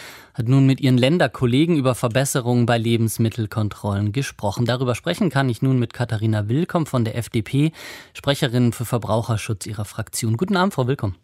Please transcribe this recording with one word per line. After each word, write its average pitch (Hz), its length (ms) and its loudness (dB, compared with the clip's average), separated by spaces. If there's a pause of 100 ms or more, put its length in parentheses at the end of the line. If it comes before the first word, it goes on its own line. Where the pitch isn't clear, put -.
(340)
hat 113 140 -4
nun 135 180 6
mit 135 140 4
ihren 127 180 4
Länderkollegen 139 800 2
über 131 180 2
Verbesserungen 123 720 0
bei 120 120 2
Lebensmittelkontrollen 110 1400 0
gesprochen. 120 520 -4
Darüber 123 300 0
sprechen 175 340 -2
kann 135 200 0
ich 113 120 -4
nun 131 180 2
mit 117 140 -2
Katharina 110 540 -2
Willkomm 151 380 0
von 123 180 0
der 110 140 -4
F 117 100 -4
D 113 140 -2
P, 147 320 0 (400)
Sprecherin 123 580 0
für 113 140 -6
Verbraucherschutz 110 800 -2
ihrer 104 200 -8
Fraktion. 113 520 -4
Guten 185 180 0
Abend, 190 180 2
Frau 123 140 0
Willkomm. 117 360 -2